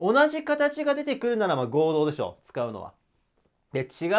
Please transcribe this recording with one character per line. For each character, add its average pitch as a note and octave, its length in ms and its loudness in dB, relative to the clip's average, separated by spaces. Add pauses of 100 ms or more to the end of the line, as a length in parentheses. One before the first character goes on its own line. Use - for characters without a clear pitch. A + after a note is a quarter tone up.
同 B3 280 4
じ D#4 160 -6
形 D4 400 0
が C#4+ 100 2
出 D4 80 -4
て C#4+ 140 -4
く A#3+ 120 -4
る A#3+ 80 0
な G#3 120 0
ら、 D#3+ 80 0
ま C3 60 0
あ、 B2 40 0
合 D3+ 260 2
同 D3+ 160 2
で D3 60 -2
し C#3+ 60 -6
ょ F#2 240 -6
う。 - 20 -20
使 B2+ 180 -6
う A#2 60 -4
の G#2 100 -10
は。 E2+ 120 -14 (800)
で、 C3 80 -2
違 C3 260 -6 (120)